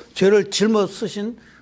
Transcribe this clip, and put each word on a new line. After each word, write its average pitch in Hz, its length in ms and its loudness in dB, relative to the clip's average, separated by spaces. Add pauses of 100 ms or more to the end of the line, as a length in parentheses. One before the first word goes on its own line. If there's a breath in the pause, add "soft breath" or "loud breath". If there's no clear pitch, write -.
(140 loud breath)
죄를 196 360 2
짊어 208 360 0
쓰신, 208 520 -8 (240 soft breath)